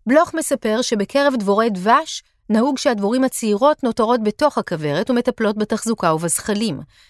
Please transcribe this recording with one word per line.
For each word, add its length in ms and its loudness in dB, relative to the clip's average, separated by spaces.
בלוך 280 4
מספר 480 -2
שבקרב 580 0
דבורי 300 2
דבש 540 0
נהוג 280 2
שהדבורים 460 0
הצעירות 600 0
נותרות 400 0
בתוך 340 0
הכוורת 520 -2
ומטפלות 480 0
בתחזוקה 560 -2
ובזחלים, 680 -2